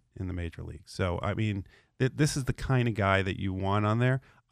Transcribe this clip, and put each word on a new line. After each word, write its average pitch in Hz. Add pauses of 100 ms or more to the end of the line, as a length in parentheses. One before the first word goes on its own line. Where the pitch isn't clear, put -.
(180)
in 92
the 90
major 85
league. 80
So, 90
I 104
mean, 107 (340)
th-, 131
this 151
is 135
the 127
kind 127
of 107
guy 98
that 95
you 95
want 98
on 110
there. 127 (320)